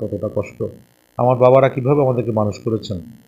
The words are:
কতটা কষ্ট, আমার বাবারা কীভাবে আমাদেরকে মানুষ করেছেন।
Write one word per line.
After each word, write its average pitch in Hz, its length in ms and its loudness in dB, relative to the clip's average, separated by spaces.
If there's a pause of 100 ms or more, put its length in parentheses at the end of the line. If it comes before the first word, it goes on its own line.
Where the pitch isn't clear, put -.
কতটা 104 340 -6
কষ্ট, - 280 -8 (540)
আমার 123 200 0
বাবারা 131 320 6
কীভাবে 135 320 0
আমাদেরকে 120 300 0
মানুষ 104 280 -2
করেছেন। 110 400 -6 (280)